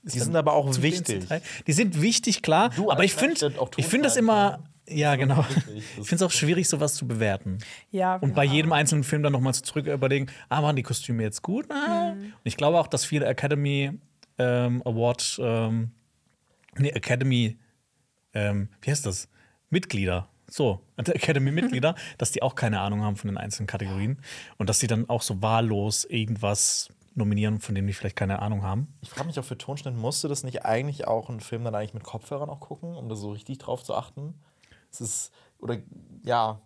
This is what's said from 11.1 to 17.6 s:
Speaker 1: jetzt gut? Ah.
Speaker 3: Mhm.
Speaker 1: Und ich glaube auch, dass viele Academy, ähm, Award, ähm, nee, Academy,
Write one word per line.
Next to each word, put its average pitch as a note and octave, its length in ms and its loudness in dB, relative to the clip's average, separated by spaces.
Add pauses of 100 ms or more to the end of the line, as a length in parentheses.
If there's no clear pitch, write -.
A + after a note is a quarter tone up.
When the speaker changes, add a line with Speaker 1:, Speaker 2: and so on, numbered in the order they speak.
Speaker 1:
jetzt G#2+ 200 -4
gut? A3 280 -4
Ah. D4 440 0
Speaker 3:
Mhm. G3 120 -10
Speaker 1:
Und G#3+ 60 -14 (120)
ich A2+ 120 -4
glaube D#3 220 4
auch, D#3 80 4
dass - 180 -2
viele C#3+ 220 0
Academy, C#3+ 680 0 (460)
ähm, B2 480 2
Award, A#2 560 0
ähm, A2+ 480 0 (880)
nee, C#3+ 120 4
Academy, B2 680 2 (760)